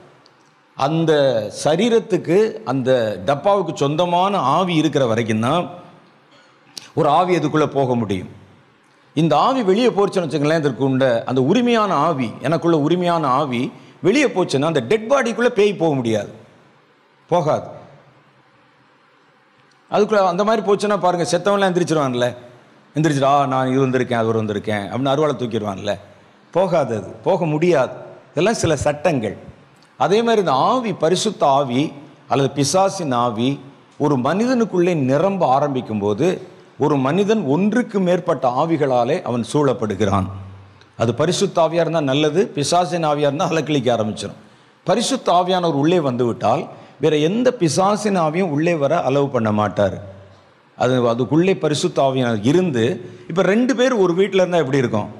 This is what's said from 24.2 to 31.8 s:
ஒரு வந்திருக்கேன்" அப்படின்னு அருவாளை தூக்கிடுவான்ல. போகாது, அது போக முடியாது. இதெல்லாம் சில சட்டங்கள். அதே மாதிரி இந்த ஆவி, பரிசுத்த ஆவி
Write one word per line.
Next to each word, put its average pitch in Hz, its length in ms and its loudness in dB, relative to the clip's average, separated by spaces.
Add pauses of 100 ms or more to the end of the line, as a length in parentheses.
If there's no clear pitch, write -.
ஒரு 113 160 0
வந்திருக்கேன்" 104 480 -4
அப்படின்னு 120 140 -4
அருவாளை 143 300 0
தூக்கிடுவான்ல. 104 640 -6 (520)
போகாது, 175 460 0
அது 98 100 -8
போக 170 400 -2
முடியாது. 151 460 2 (380)
இதெல்லாம் 196 240 0
சில 160 220 0
சட்டங்கள். 143 600 -2 (600)
அதே 180 260 2
மாதிரி 226 160 2
இந்த 170 140 0
ஆவி, 202 400 0
பரிசுத்த 170 540 0
ஆவி 139 460 0 (360)